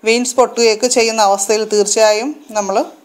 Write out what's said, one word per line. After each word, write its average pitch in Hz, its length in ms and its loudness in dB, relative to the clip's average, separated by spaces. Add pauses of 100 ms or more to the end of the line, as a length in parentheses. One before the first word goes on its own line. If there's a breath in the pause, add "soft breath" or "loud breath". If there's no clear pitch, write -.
വെയിൻസ് 233 320 -2
പൊട്ടുകയൊക്കെ 233 520 2
ചെയ്യുന്ന 226 340 0
അവസ്ഥയിൽ 202 420 0
തീർച്ചയായും 214 880 0
നമ്മൾ 208 340 -2 (200)